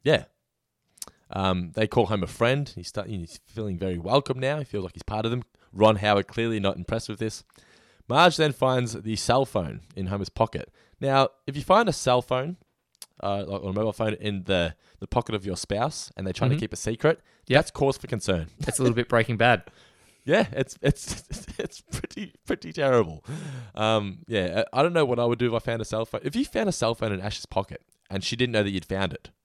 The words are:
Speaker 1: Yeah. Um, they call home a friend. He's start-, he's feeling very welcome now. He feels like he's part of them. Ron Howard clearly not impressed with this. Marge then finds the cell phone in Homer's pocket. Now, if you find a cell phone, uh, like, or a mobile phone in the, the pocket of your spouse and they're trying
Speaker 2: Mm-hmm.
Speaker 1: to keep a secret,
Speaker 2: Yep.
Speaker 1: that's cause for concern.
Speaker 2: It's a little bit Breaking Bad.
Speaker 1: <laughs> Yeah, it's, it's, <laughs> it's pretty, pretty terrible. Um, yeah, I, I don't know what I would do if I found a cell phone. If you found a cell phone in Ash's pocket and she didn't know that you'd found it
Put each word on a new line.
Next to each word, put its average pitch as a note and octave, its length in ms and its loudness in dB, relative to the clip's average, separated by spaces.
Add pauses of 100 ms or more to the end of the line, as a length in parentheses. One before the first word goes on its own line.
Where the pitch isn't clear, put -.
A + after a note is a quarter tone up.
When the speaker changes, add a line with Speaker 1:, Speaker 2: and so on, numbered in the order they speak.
Speaker 1:
Yeah. C#3+ 220 2 (1040)
Um, F2+ 440 0
they A2 140 0
call A2 200 2
home G2+ 160 0
a E2+ 40 -4
friend. C3 480 0
He's F2+ 140 -12
start-, G2+ 180 -8
he's F#2 380 -10
feeling G#2 320 -6
very F#2 200 -2
welcome B2+ 420 0
now. C#3 200 -2
He C3+ 60 -8
feels G2 180 -6
like F2+ 100 -10
he's F2+ 100 -16
part A2 220 -4
of A2+ 60 0
them. B2 120 -4 (280)
Ron G#2+ 260 8
Howard G2+ 300 4
clearly A2+ 320 -2
not G2 180 0
impressed A2+ 320 -6
with G#2 100 -8
this. A2 240 -6 (720)
Marge E3 240 6
then D3+ 140 4
finds B2+ 420 2
the G#2+ 220 -6
cell B2 300 2
phone D2+ 360 -4 (140)
in F#2+ 120 -6
Homer's G2 220 -4
pocket. - 420 -2 (300)
Now, C3+ 280 4 (180)
if C#3 100 -8
you C#3 60 -6
find G#3 260 6
a D3+ 40 -2
cell B2 280 2
phone, C3+ 360 -4 (680)
uh, G2+ 240 -2
like, G2 160 -6
or F#2+ 80 -2
a - 20 -2
mobile G#2+ 180 0
phone A2 220 -2
in G2+ 300 -4
the, F2 320 2 (240)
the F#2+ 80 -10
pocket A#2 260 0
of G2 120 -4
your F#2 120 -4
spouse - 580 -4
and F#2+ 120 -8
they're F2+ 60 -4
trying B2+ 180 2
Speaker 2:
Mm-hmm. D3 80 2
Speaker 1:
to - 40 -2
keep G#2+ 100 -8
a - 40 -10
secret, B2+ 440 0 (260)
Speaker 2:
Yep. B2+ 100 4
Speaker 1:
that's D#3+ 140 2
cause C#3 260 0
for - 100 -16
concern. F#2 400 -2 (200)
Speaker 2:
It's - 120 -4
a C3 40 2
little A#2+ 120 4
bit A#2+ 140 -2
Breaking A#2 280 2
Bad. A2+ 300 4
Speaker 1:
<laughs> - 60 -20 (520)
Yeah, E3+ 280 4
it's, - 280 -4
it's, - 480 0
<laughs> - 300 -12
it's - 220 -8
pretty, - 520 -10 (120)
pretty - 260 -4
terrible. A#2 540 2 (500)
Um, G#2 500 0
yeah, G2 460 0
I, C3 80 -2
I - 20 6
don't F3 120 4
know D#3+ 100 4
what B2 160 0
I A#2+ 60 2
would A#2 120 2
do A#2+ 100 2
if A2+ 60 0
I A#2 60 0 (120)
found A2+ 100 -4
a G#2+ 40 -6
cell A2 200 -4
phone. - 180 -8
If D3 100 -4
you C4+ 120 0
found A3 240 0
a - 20 0
cell G2+ 240 0
phone A2 160 -2
in F#2+ 80 -4
Ash's G2+ 260 -8
pocket - 360 -6 (280)
and F#2+ 140 -4
she - 140 -4
didn't B2 160 0
know G#2+ 100 4
that G2+ 60 0
you'd F#2+ 160 -4
found F#2+ 260 -2
it - 200 -14 (140)